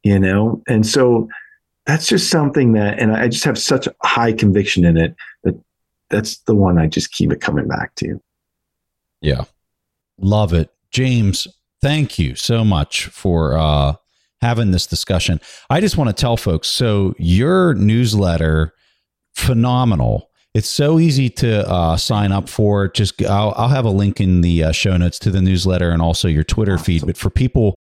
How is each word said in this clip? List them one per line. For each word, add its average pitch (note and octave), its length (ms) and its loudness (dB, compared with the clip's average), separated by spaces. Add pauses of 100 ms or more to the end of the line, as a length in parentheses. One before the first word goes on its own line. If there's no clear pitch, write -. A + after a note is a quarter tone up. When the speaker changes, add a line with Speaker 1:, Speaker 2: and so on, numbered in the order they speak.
Speaker 1:
You G2+ 140 4
know? G2 500 0
And G#2+ 200 2
so A#2+ 400 2 (580)
that's D#3 220 -2
just F#3+ 240 0
something C#3+ 420 2
that, G#2 260 0
and A2 160 2
I B2 120 0
just A#2+ 160 -4
have A2 160 0
such - 280 0 (160)
high A#2 300 0
conviction G2 520 2
in E2 120 4
it E2 180 0 (280)
that F#2 120 -2 (540)
that's A2 320 -4
the A2+ 140 0
one F#2 240 4
I D#2+ 80 2
just - 240 -4
keep - 200 -2
it - 100 -6
coming D2 260 -4
back - 280 -8
to. - 240 -8 (1000)
Speaker 2:
Yeah. C2+ 220 -2 (760)
Love G2 340 2
it. E2+ 160 0 (220)
James, A#2+ 560 0 (340)
thank C#3+ 360 -2
you D2 180 -2
so A2+ 280 -2
much E2+ 420 0
for, D#2+ 520 -2
uh, D2 360 0 (480)
having A#2 300 0
this F2+ 160 -2
discussion. F2 520 -2 (300)
I D3+ 120 0
just G3+ 160 0
wanna B2 160 0
tell A#2 240 -2
folks, E2 320 -2
so G2+ 500 0
your C#3+ 560 2
newsletter, F#2+ 1000 0 (640)
phenomenal. A#2 920 0 (240)
It's G#2+ 160 -2
so D3+ 300 2
easy C#3 320 2
to, A2 380 0
uh, E2 280 0
sign G#2 340 -2
up G2 180 -4
for. G2+ 380 0
Just, - 360 -4
I'll, G2+ 320 0
I'll A#2 140 -2
have C3+ 160 0
a A2 60 0
link G2 280 0
in F2+ 220 2
the, E2+ 240 2
uh, D#2+ 60 0
show F2+ 260 -2
notes F2 220 0
to G#2 120 -2
the F#2+ 100 0
newsletter F2+ 500 0
and E2 100 0
also E2 260 0
your D#2 160 2
Twitter G2 340 0
feed. E2+ 200 -2
Speaker 1:
Awesome. C#2+ 100 -4
Speaker 2:
But F2 100 -4
for - 120 -4
people A2+ 520 0